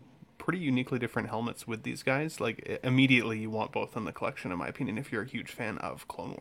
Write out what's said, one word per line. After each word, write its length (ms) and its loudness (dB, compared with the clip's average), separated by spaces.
pretty 220 0
uniquely 400 2
different 300 -2
helmets 360 -4
with 180 -6
these 200 -6
guys, 380 0
like, 280 -2
i-, 160 -4
immediately 540 8
you 100 -4
want 220 -2
both 240 -2
in 80 -4
the 80 -4
collection, 400 -4
in 60 -2
my 100 -2
opinion, 300 -4
if 120 -6
you're 120 -2
a 60 -4
huge 220 -8
fan 280 -4
of 320 -8
Clone 320 -8